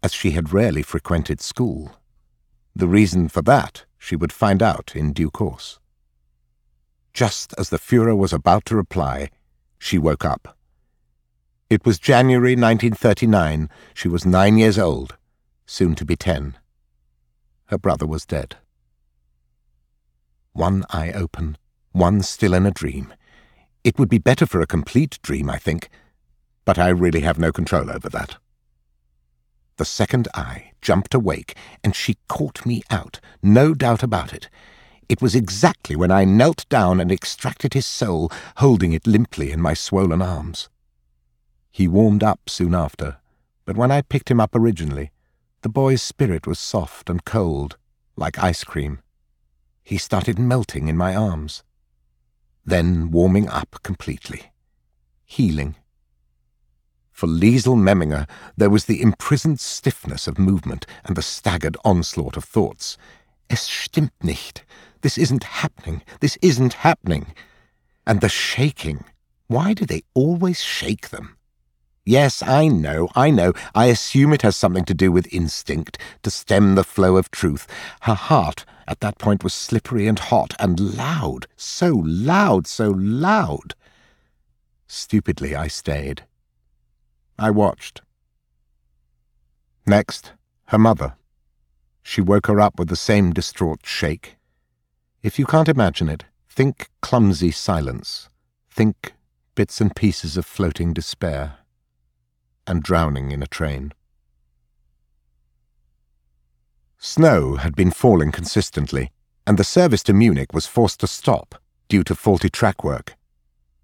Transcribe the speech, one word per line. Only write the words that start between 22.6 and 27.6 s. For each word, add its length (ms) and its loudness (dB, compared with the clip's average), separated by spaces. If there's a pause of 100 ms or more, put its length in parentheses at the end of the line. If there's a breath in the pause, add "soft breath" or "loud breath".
a 60 2
dream. 420 -10 (720 soft breath)
It 140 0
would 120 2
be 100 4
better 260 2
for 160 -2
a 60 0
complete 540 -2
dream, 280 -6
I 80 -6
think, 320 -6 (720 soft breath)
but 140 2
I 120 4
really 320 2
have 180 -2
no 120 0
control 380 -2